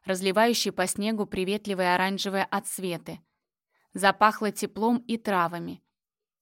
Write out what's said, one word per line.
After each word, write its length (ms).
разливающий 680
по 160
снегу 380
приветливые 720
оранжевые 500
отсветы. 720
Запахло 580
теплом 460
и 200
травами. 640